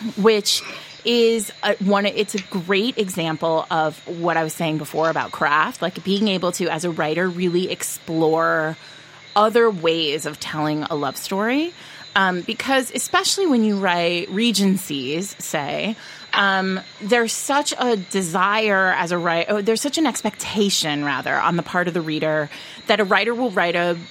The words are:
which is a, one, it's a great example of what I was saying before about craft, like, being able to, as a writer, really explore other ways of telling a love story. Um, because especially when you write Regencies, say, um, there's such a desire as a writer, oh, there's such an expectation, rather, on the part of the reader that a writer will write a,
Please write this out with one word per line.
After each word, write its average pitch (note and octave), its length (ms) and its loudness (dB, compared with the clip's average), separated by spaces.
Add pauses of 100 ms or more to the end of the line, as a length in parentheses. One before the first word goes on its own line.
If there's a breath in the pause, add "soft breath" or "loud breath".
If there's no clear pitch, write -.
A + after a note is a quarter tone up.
(180)
which G#3+ 460 2 (420 loud breath)
is A3+ 460 2 (100)
a, G#3 140 0
one, G3+ 320 2
it's G3+ 260 -2
a G3+ 160 -2
great G3 480 0
example E3 720 -2
of D#3 380 0
what E3+ 280 -2
I D#3+ 80 2
was D#3 100 -4
saying D#3 260 -2
before D#3 320 0
about C#3 200 -2
craft, D#3 520 0
like, E3+ 200 -4
being G3+ 240 2
able F3+ 260 0
to, F3 160 -2
as D#3+ 160 -4
a F3 40 0
writer, E3 400 0
really F3 400 0
explore D#3+ 1080 0 (580 loud breath)
other A3 340 6
ways E3 560 0
of D3+ 140 -8
telling D3+ 440 -2
a D#3+ 120 -4
love C#3+ 200 -2
story. B3 580 -2 (420 loud breath)
Um, F#3 260 2
because B3+ 520 0
especially F#4+ 520 0
when B3 180 4
you G#3+ 140 2
write F3 540 2
Regencies, F#3+ 1080 0
say, D3+ 560 -4 (380 loud breath)
um, F#3+ 460 2 (220)
there's A3+ 300 2
such C#4+ 480 -2
a B3 160 2
desire F#3+ 1000 0
as E3+ 140 -2
a F3 60 0
writer, E3+ 360 0
oh, G#3 80 0
there's A3 200 0
such C#4 180 -2
an D#4 80 2
expectation, F#3+ 1000 -2
rather, C3 300 -2
on E3 200 2
the E3+ 80 0
part F3+ 240 0
of E3+ 60 -4
the F3 80 0
reader D#3 480 0 (380 loud breath)
that G#3+ 120 2
a G#3 60 4
writer G3+ 300 2
will A#3+ 160 -2
write F3 240 2
a, F3 200 2 (160)